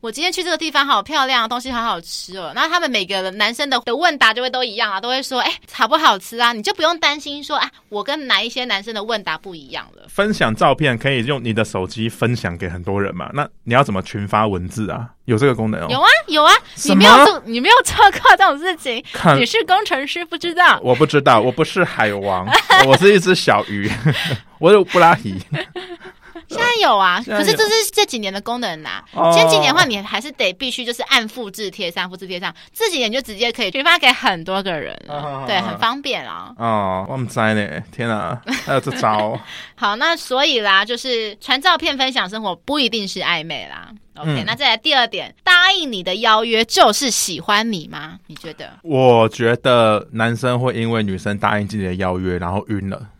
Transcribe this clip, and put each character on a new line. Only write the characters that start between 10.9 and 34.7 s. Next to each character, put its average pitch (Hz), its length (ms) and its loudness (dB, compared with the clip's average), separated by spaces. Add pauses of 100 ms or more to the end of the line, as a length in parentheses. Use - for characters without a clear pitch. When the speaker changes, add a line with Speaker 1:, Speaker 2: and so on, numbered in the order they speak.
Speaker 2:
可 139 120 -2
以 123 140 -2
用 135 180 -4
你 117 120 -2
的 110 100 0
手 92 220 -4
机 110 200 -6
分 117 300 -2
享 87 220 -6
给 92 100 -6
很 90 140 -10
多 98 200 -2
人 95 140 -4
嘛， 82 160 -10
那 143 160 -4 (160)
你 117 80 -4
要 127 100 6
怎 120 120 0
么 95 80 -4
群 101 260 -8
发 110 180 2
文 90 220 -4
字 104 220 -6
啊？ - 180 -8 (160)
有 113 140 0
这 135 80 2
个 131 80 4
功 110 160 -2
能 85 100 -4
哦。 82 80 -6
Speaker 1:
有 262 120 -2
啊， 370 80 4 (180)
有 302 180 2
啊。 339 80 8 (220)
Speaker 2:
什 285 200 0
么？ - 0 -
Speaker 1:
你 - 40 6
没 202 60 6
有 262 200 12
做， 359 220 2
你 233 140 -4
没 277 80 0
有 440 60 8 (100)
做 - 120 -4 (140)
过 392 260 6
这 381 80 4
种 302 140 2
事 349 180 -4
情， 233 260 -8 (100)
Speaker 2:
看 - 260 4
Speaker 1:
你 247 80 2
是 440 180 0
工 381 220 2
程 277 200 -2
师 349 180 -8
不 339 120 -10
知 339 180 -6
道。 330 280 6
Speaker 2:
我 123 100 2
不 139 140 4
知 143 140 2
道， 131 200 6
我 120 120 2
不 156 100 -2
是 175 220 0
海 110 280 0
王， 98 320 -2 (220)
Speaker 1:
<laughs> 381 220 6
Speaker 2:
我 135 80 8
是 196 180 8
一 190 60 6
只 185 120 2
小 110 340 2
鱼， 101 220 -6 (340)
<laughs> - 360 -8
我 170 140 6
有 208 100 8
布 - 160 0
拉 - 160 8
提。 - 260 -6 (1080)
Speaker 1:
现 330 100 -8
在 466 80 0 (160)
有 269 160 4
啊， 185 260 2
Speaker 2:
现 254 80 -8
在 208 60 -2
有。 208 60 0
Speaker 1:
可 - 40 2
是 440 80 2
这 440 60 0
是 427 300 0
这 415 120 2
几 269 140 -8
年 196 140 -6
的 196 80 -8
功 240 200 -6
能 170 240 -8
啊。 98 280 -10
Speaker 2:
哦。 170 200 2
Speaker 1:
前 165 160 6
几 160 120 4
年 151 120 2
的 - 60 2
话， 359 60 6
你 240 140 -4
还 202 220 -6
是 285 120 -14
得 202 220 -2
必 262 140 -6
须 247 160 -8
就 233 80 -6
是 240 120 -8
按 233 240 0
复 220 200 -12
制 196 220 -10
贴 185 180 -8
上， 180 220 -6
复 185 60 -16
制 185 100 -16
贴 180 140 -8
上。 180 120 -8 (200)
这 440 180 -2
几 339 80 -4
年 226 140 -2
就 262 100 -2
直 214 140 -14
接 233 160 -2
可 233 120 -4
以 185 60 -2
群 269 140 -4
发 302 120 4
给 262 140 4
很 202 320 0
多 190 180 -4
个 190 120 -6